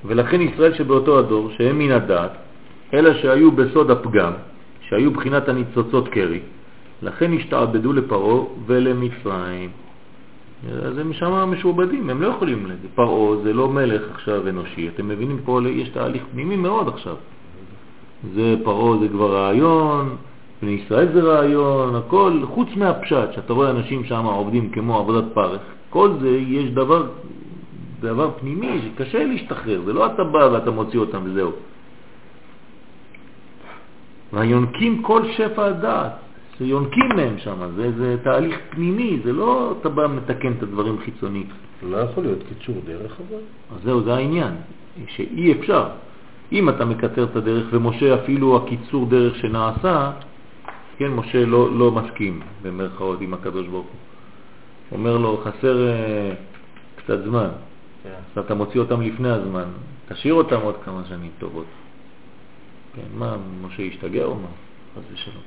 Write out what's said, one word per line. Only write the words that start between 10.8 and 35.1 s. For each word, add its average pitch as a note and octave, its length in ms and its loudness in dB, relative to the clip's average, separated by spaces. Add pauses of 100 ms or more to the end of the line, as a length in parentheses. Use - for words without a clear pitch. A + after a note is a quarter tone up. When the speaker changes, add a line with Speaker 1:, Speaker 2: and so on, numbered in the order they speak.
Speaker 1:
הם D#3 140 -4
שמה F#3 340 0
משועבדים, F3+ 640 0
הם C3+ 120 -2
לא G3 40 2
יכולים B2+ 400 -2
לזה. F#2 280 -10
פרעה G#2+ 480 4
זה G#2+ 100 2
לא C3 160 2
מלך B2 420 2
עכשיו G2 380 -2
אנושי, E2+ 400 -6
אתם G2 200 -6
מבינים A#2+ 360 -4
פה, B2 240 2
יש B2+ 200 -2
תהליך B2 340 -4 (100)
פנימי D#3 240 -4
מאוד F#3 320 0
עכשיו. E2+ 280 -8 (1160)
זה A2+ 200 4 (100)
פרעה A2 340 4
זה G#2+ 100 2
כבר G2+ 260 2
רעיון, C#3 840 4 (460)
בני G#2 80 -2
ישראל A#2 420 2
זה E3+ 100 6
רעיון, C#3+ 720 4
הכל, E3+ 500 4
חוץ A#3+ 320 0
מהפשט, D#3 560 2
שאתה - 200 -6
רואה C3+ 180 4
אנשים B2 340 -2
שם A#2 200 -2
עובדים G#2 460 0
כמו A2+ 280 0
עבודת G#2+ 260 2 (100)
פרך, F#2+ 260 2 (300)
כל G3 200 6 (100)
זה C3 100 2
יש C3 400 2
דבר, C3+ 360 4 (960)
דבר A#2+ 300 0 (100)
פנימי F3 440 -4
שקשה C3 400 -4
להשתחרר, A#2 600 -4
זה G2+ 80 -2
לא G#3 140 2
אתה G#3+ 180 -2
בא D3 280 6
ואתה A#2 180 2
מוציא A2 300 0
אותם G2+ 240 -2
וזהו. F#2 280 0 (2750)
ויונקים B2 720 4
כל A3+ 200 4 (100)